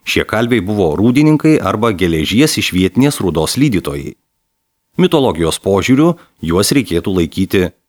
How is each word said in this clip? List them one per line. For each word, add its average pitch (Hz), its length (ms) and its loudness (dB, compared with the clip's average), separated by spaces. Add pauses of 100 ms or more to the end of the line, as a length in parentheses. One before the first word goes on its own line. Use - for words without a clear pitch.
šie - 240 -2
kalviai 117 360 -2
buvo 98 360 0
rūdininkai 151 640 2
arba 107 320 0
geležies 87 640 0
iš - 160 -4
vietinės 110 480 0
rūdos 80 360 -2
lydytojai. 80 540 -2 (840)
Mitologijos 120 600 0
požiūriu 127 540 2 (340)
juos 87 300 0
reikėtų 95 420 -2
laikyti 92 460 0 (260)